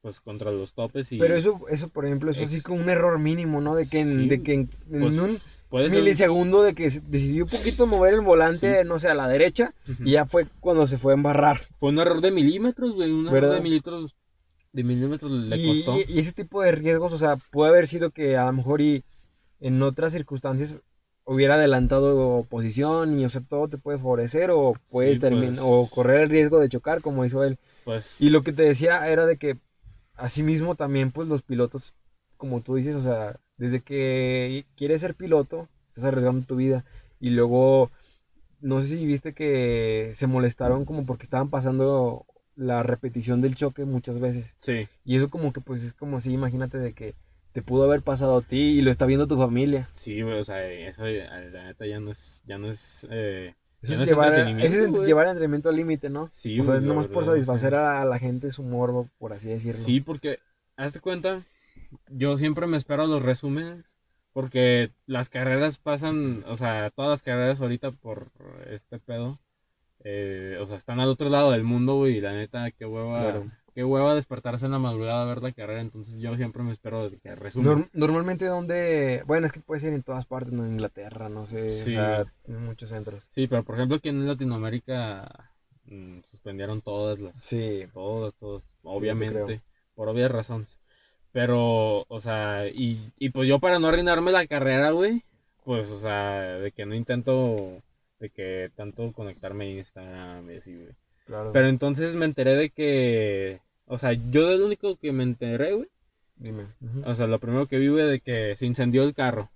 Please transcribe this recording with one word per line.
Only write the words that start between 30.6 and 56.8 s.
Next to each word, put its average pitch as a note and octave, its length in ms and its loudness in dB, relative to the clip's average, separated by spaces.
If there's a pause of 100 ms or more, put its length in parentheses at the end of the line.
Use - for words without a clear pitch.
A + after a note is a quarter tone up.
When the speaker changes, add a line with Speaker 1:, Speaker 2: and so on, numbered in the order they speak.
Speaker 2:
también, C#3 360 0
pues, E3 160 -6
los D3 140 -2
pilotos, B2 520 -4 (420)
como B2+ 240 -6
tú B2+ 140 -6
dices, C3+ 200 -2
o C#3 80 -4
sea, A2+ 340 -4 (200)
desde B2 240 -2
que C3 840 -2 (100)
quieres D3+ 240 0
ser E3 140 -6
piloto, E3 540 0 (200)
estás A#2 160 -10
arriesgando B2+ 420 2
tu C3 100 -4
vida. C3 280 2 (360)
Y B2 100 -2
luego... B2+ 600 6 (680)
No C3+ 220 0
sé C#3 60 -4
si D#3+ 180 -4
viste C#3+ 260 -2
que A#2 840 0
se C3+ 120 -2
molestaron B2+ 580 0
como D3 220 -6
porque A#2+ 180 -6
estaban C3+ 240 -2
pasando C3 800 0 (300)
la B2 260 -2
repetición B2 580 -2
del C3 160 0
choque C#3+ 280 -4
muchas B2 360 -4
veces. B2 380 -4
Speaker 1:
Sí. A2+ 300 -4 (160)
Speaker 2:
Y B2+ 120 0
eso C#3 140 2
como D#3 240 -4
que, C3 80 -10
pues, B2 220 -8
es A#2+ 100 -10
como C#3+ 260 -6
si, B2+ 120 -4
imagínate B2+ 460 -4
de A#2+ 140 -4
que A2 220 -14 (380)
te A#2 100 -8
pudo C3 220 2
haber C#3+ 180 4
pasado C3+ 360 2
a A#2+ 40 0
ti B2+ 160 -6
y D3 240 4
lo C3 80 6
está B2+ 160 2
viendo C#3 220 2
tu D3 80 0
familia. B2+ 560 0
Speaker 1:
Sí, G#2 300 -10
güey, A2+ 180 -4
o G2+ 40 -6
sea, F#2+ 240 -8
eso, F#2 380 -12
la F2+ 600 -10
neta F#2+ 200 -14
ya G#2 140 -8
no G#2 100 -10
es, - 360 -18
ya G2+ 120 -12
no G#2 100 -10
es, - 440 -16
eh, F#2+ 420 -8 (260)
Speaker 2:
Eso A#2 100 -10
Speaker 1:
ya - 20 -2
Speaker 2:
es D#3 60 -2
Speaker 1:
no - 40 0
es C#3+ 80 0
Speaker 2:
llevar, D3+ 200 6
Speaker 1:
entretenimiento, B2 460 2
Speaker 2:
eso A3 80 4
es F#3 60 0
Speaker 1:
güey. C#3+ 160 0
Speaker 2:
llevar D#3 220 6
entretenimiento D#3+ 400 -2
al D#3+ 80 2
límite, D#3 340 -2
¿no? D3+ 220 -6
Speaker 1:
Sí, A2+ 260 -6
Speaker 2:
O C3+ 60 2
sea, C3 100 4
Speaker 1:
güey, C3+ 80 2